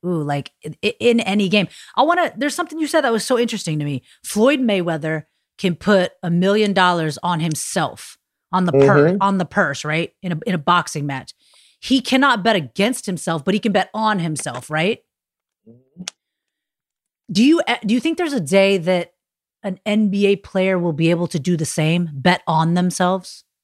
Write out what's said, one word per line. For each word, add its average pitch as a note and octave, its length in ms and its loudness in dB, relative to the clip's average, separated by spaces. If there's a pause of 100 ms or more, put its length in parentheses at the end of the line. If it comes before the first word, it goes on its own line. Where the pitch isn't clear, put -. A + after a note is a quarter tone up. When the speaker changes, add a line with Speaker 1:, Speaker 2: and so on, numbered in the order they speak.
Speaker 1:
ooh, F3 160 -2
like, C#3+ 300 -4 (140)
i-, D#3 180 -10
i-, G#3 160 -2
in A#3 220 2
any G3 260 0
game. F#3 220 2 (260)
I A#3+ 80 2
wanna, E4+ 320 2
there's C#4+ 200 -2
something D#4+ 220 -6
you D#4 100 -2
said D#4+ 180 2
that A#3 80 2
was G#3+ 120 -2
so B3 140 2
interesting F#3+ 400 -2
to D3 60 -4
me. C#3 180 -6 (220)
Floyd C4 340 2
Mayweather E3 640 -2 (340)
can F3+ 200 -2
put G3 340 2 (100)
a F3 80 -6
million G3 440 2
dollars F3 500 2
on F3 160 0
himself, - 760 -4 (340)
on F#3 140 0
the E3+ 80 0
pur-, C#3 400 6
Speaker 2:
Mm-hmm. G3+ 80 -2
Speaker 1:
on G3 160 0
the F#3 80 -2
purse, D3+ 400 -2
right? D#3+ 360 -4
In F3+ 120 -6
a, D#3+ 120 -4
in F3+ 80 -2
a F3+ 40 -2
boxing D#3 480 -2
match. C3+ 280 -8 (460)
He C4 220 0
cannot C4 420 2
bet A3 140 2
against F#3+ 480 -2
himself, E3 400 -4
but F#3+ 80 0
he G#3+ 80 0
can G#3+ 100 0
bet F#3+ 220 0
on G#3+ 260 0
himself, C#3+ 500 -6
right? D#3+ 300 -2 (680)
Speaker 2:
Mm-hmm. C3 380 -20 (1300)
Speaker 1:
Do F#3+ 140 0
you, E4 200 4
eh, A#3 200 -2
do G#3 80 0
you B3+ 80 0
think E4 160 -2
there's D#4+ 160 -4
a A#3+ 80 -2
day G3 380 2
that F3 340 -2 (500)
an F#3+ 200 -8
N G#3 260 0
B G3 180 2
A G3+ 80 4
player F#3+ 420 -2
will F3 160 -2
be D#3+ 160 0
able F3 160 0
to D#3+ 140 -4
do F3 180 0
the D3+ 80 -4
same, E3 480 -2
bet E3+ 320 0
on D#3+ 300 2
themselves? F3+ 680 -2 (180)